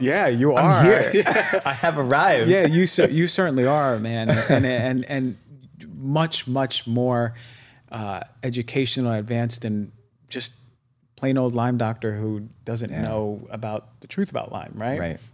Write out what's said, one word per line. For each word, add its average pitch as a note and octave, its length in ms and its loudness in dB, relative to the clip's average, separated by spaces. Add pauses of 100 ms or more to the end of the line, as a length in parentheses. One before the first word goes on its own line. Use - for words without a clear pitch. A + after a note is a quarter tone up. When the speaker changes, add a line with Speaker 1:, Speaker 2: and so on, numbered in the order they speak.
Speaker 1:
Yeah, D#3 260 2
you B2+ 280 4
Speaker 2:
I'm C#3 100 6
Speaker 1:
are. F3+ 180 6
Speaker 2:
here. - 300 6
Speaker 1:
<laughs> G3+ 100 4
Yeah. - 380 0
Speaker 2:
<laughs> - 40 -4
I C#3 80 -2
have E3 260 0
arrived. C#3 500 4
Speaker 1:
Yeah, F#3+ 160 6
you E3 220 4
cer-, E3+ 240 2
you E3 160 2
certainly D3 400 2
are, C#3 320 2
man. A2+ 300 -2
Speaker 2:
<laughs> - 200 2
Speaker 1:
And, C3+ 160 4
and, B2+ 400 -2
and C3 320 -4 (580)
much, D3 520 -4
much C3 400 -4
more, A#2+ 480 0 (560)
uh, G#2 300 -8 (200)
educational, B2 720 -4
advanced A#2 480 -4
than G#2 300 -6 (380)
just - 220 -10 (640)
plain C3+ 220 -2
old B2 160 0
Lyme A#2+ 240 0
doctor A2+ 380 -4
who G#2+ 340 -6 (160)
doesn't A#2 260 -8
Speaker 2:
Yeah. A2 120 -6
Speaker 1:
know G#2+ 480 -6
about A2 500 -10
the - 60 -20
truth F#3+ 240 -4
about - 200 -8
Lyme, - 240 -12
right? A#2+ 240 -6
Speaker 2:
Right. E2+ 180 -6 (160)